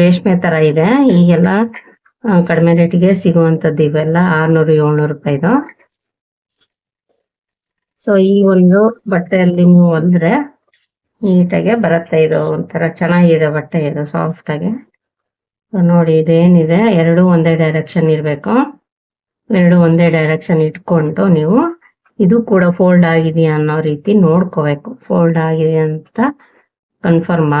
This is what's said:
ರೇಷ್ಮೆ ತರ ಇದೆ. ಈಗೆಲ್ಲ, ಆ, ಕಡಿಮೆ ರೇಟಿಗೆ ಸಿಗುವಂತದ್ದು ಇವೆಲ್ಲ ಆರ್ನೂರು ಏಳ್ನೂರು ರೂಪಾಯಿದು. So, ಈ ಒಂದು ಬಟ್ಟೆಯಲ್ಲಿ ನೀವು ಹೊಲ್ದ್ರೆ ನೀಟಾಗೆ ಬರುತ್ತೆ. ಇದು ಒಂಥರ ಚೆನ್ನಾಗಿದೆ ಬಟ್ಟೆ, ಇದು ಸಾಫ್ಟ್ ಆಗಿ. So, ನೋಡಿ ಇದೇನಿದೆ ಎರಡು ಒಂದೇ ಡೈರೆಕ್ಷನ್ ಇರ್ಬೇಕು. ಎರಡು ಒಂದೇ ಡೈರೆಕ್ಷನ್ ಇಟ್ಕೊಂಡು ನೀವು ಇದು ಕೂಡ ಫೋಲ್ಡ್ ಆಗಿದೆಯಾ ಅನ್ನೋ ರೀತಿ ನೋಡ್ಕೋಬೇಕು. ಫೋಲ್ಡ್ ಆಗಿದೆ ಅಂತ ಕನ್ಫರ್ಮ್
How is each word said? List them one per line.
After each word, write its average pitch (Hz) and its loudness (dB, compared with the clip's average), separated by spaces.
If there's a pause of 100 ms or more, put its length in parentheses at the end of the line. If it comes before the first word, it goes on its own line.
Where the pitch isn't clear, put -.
ರೇಷ್ಮೆ 180 2 (100)
ತರ 165 -2 (180)
ಇದೆ. 160 0 (320)
ಈಗೆಲ್ಲ, 175 2 (800)
ಆ, 208 0 (160)
ಕಡಿಮೆ 170 0
ರೇಟಿಗೆ 175 0 (120)
ಸಿಗುವಂತದ್ದು 165 0
ಇವೆಲ್ಲ 156 -2 (220)
ಆರ್ನೂರು 160 2 (100)
ಏಳ್ನೂರು 151 0
ರೂಪಾಯಿದು. 147 -4 (2500)
So, - -4 (220)
ಈ 196 2 (160)
ಒಂದು 185 4 (340)
ಬಟ್ಟೆಯಲ್ಲಿ 180 -2
ನೀವು 175 4 (120)
ಹೊಲ್ದ್ರೆ 170 0 (920)
ನೀಟಾಗೆ 180 0 (100)
ಬರುತ್ತೆ. 165 -2
ಇದು 156 -2 (160)
ಒಂಥರ 165 -8 (180)
ಚೆನ್ನಾಗಿದೆ 170 2
ಬಟ್ಟೆ, 151 -6 (100)
ಇದು 147 -6
ಸಾಫ್ಟ್ 165 -6
ಆಗಿ. 170 -6 (1000)
So, 190 -4
ನೋಡಿ 165 2
ಇದೇನಿದೆ 165 2 (220)
ಎರಡು 170 2 (120)
ಒಂದೇ 165 0 (100)
ಡೈರೆಕ್ಷನ್ 160 -2
ಇರ್ಬೇಕು. 151 -4 (1040)
ಎರಡು 175 4 (100)
ಒಂದೇ 165 2
ಡೈರೆಕ್ಷನ್ 156 -2
ಇಟ್ಕೊಂಡು 156 -4 (140)
ನೀವು 165 0 (680)
ಇದು 202 2 (120)
ಕೂಡ 190 2 (140)
ಫೋಲ್ಡ್ 180 2
ಆಗಿದೆಯಾ 160 0
ಅನ್ನೋ 151 -2 (140)
ರೀತಿ 151 -4 (120)
ನೋಡ್ಕೋಬೇಕು. 160 -2 (160)
ಫೋಲ್ಡ್ 170 0 (100)
ಆಗಿದೆ 160 -2 (100)
ಅಂತ 156 -8 (840)
ಕನ್ಫರ್ಮ್ 165 0